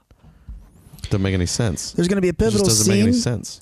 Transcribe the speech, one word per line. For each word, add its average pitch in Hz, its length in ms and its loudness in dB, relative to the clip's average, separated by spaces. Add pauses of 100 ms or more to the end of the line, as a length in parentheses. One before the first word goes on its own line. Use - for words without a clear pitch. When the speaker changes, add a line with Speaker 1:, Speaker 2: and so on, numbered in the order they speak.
(1040)
Speaker 1:
Doesn't 98 200 -2
make 95 120 2
any 90 120 2
sense. - 460 -2
Speaker 2:
There's 175 160 0
gonna 196 120 0
be 180 80 2
a - 20 0
Speaker 1:
It 160 80 -4
just 220 140 2
Speaker 2:
pivotal 202 140 2
Speaker 1:
doesn't 190 260 2
make 202 100 2
any 233 100 4
Speaker 2:
scene 247 100 2
Speaker 1:
sense. - 400 -6